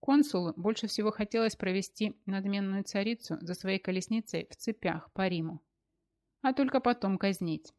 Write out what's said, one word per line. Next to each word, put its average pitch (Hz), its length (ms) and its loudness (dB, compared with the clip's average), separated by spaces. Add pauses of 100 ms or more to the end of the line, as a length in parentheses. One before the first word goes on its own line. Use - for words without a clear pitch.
Консулу 269 560 4
больше 214 300 -2
всего 214 240 0
хотелось 220 460 0
провести 196 600 -2 (100)
надменную 196 580 -2
царицу 202 560 -2
за 170 140 -6
своей 190 240 -2
колесницей 185 720 -2
в - 60 -20
цепях - 560 -4
по 190 160 0
Риму, 165 340 -2 (800)
а 262 140 2
только 262 260 4
потом 220 380 2
казнить. 180 600 -2